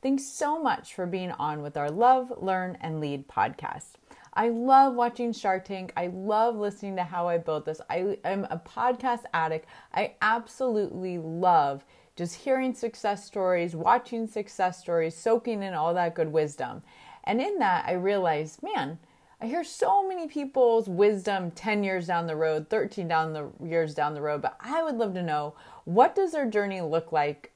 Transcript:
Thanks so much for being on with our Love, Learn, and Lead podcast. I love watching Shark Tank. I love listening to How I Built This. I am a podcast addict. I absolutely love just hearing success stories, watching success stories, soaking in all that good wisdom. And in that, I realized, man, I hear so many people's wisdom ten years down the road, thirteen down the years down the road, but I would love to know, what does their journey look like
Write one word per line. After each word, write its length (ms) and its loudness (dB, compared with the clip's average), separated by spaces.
Thanks 240 0
so 360 -2
much 320 -2
for 120 -4
being 260 -4
on 300 -4
with 160 -8
our 120 -2
Love, 520 4
Learn, 400 -2
and 180 -4
Lead 300 -6
podcast. 640 -4
I 160 2
love 460 6
watching 360 0
Shark 320 -2
Tank. 320 -10
I 120 -2
love 500 0
listening 400 -6
to 80 -2
How 240 -2
I 80 2
Built 260 -2
This. 160 -6
I 360 -2
am 240 -2
a 100 -6
podcast 640 -2
addict. 360 -2
I 280 -2
absolutely 1000 -2
love 640 2
just 180 -6
hearing 380 0
success 500 -4
stories, 540 0
watching 500 2
success 540 -4
stories, 340 0
soaking 480 0
in 100 -6
all 200 0
that 220 0
good 180 0
wisdom. 480 -2
And 160 0
in 200 -2
that, 280 2
I 60 0
realized, 680 0
man, 380 -4
I 60 -6
hear 180 -2
so 420 2
many 200 -6
people's 600 2
wisdom 640 2
ten 320 0
years 240 0
down 180 0
the 120 -2
road, 320 0
thirteen 400 -2
down 240 2
the 180 -8
years 320 0
down 200 -2
the 80 -8
road, 200 -2
but 200 -4
I 200 -2
would 140 -2
love 180 -2
to 80 -4
know, 340 -2
what 320 6
does 160 2
their 180 0
journey 300 0
look 320 -2
like 440 -2